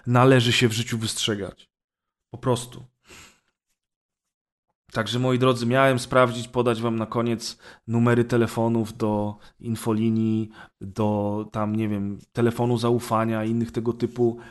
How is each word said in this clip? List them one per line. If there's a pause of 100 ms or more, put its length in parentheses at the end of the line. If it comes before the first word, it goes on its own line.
należy
się
w
życiu
wystrzegać. (640)
Po
prostu. (2000)
Także,
moi
drodzy,
miałem
sprawdzić,
podać
wam
na
koniec (300)
numery
telefonów
do (220)
infolinii, (320)
do
tam,
nie
wiem, (140)
telefonu
zaufania
i
innych
tego
typu (140)